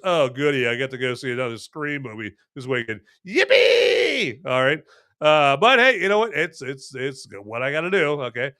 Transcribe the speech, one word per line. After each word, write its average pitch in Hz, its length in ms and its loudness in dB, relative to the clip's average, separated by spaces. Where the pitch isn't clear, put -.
Oh, 170 260 2
goody, 135 380 0
I 117 100 0
get 131 140 -4
to 131 80 -10
go 127 160 -2
see 123 180 -6
another 120 260 -4
Scream 147 440 -8
movie 110 300 -10
this 131 120 -14
weekend. 117 340 -4
Yippee! - 1200 2
All 131 200 0
right. 143 180 0
Uh, 151 360 4
but 226 220 4
hey, 240 220 4
you 180 80 0
know 202 100 2
what? 220 160 0
It's, 165 280 -4
it's, 135 320 -12
it's 131 320 -8
what 107 200 -8
I 135 100 -4
gotta 160 180 -4
do, 151 320 0
okay? 123 380 -6